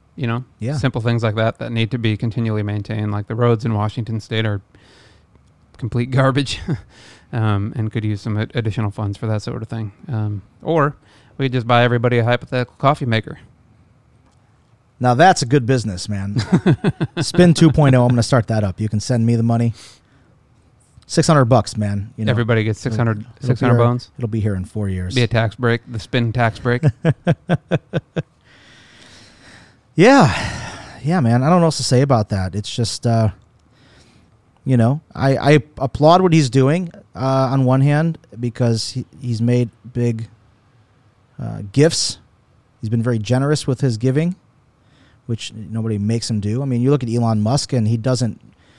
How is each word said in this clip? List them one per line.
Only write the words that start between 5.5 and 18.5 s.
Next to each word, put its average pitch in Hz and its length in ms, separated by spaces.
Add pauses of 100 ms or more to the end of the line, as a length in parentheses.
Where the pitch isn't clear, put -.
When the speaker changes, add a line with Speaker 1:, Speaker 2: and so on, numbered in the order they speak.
Speaker 1:
complete 120 340
garbage, 135 480 (360)
<laughs> - 380
um, 107 420
and 110 160
could 110 140
use 107 160
some 107 160
ad-, 110 180
additional 110 360
funds 101 260
for - 100
that 107 140
sort - 200
of 110 60
thing. 110 240 (160)
Um, 107 340 (220)
or 151 320 (420)
we 135 80
could 131 80
just 120 140
buy 120 160
everybody 120 340
a 117 60
hypothetical 123 560
coffee 139 260
maker. 113 340 (1600)
Speaker 2:
Now 123 140
that's 165 300
a - 20
good 123 220
business, 107 420
man. 101 280 (440)
Speaker 1:
<laughs> - 400
Speaker 2:
Spin 175 320
two 160 180
point 139 220
oh, 127 100
I'm 123 60
gonna 120 140
start 123 240
that 110 160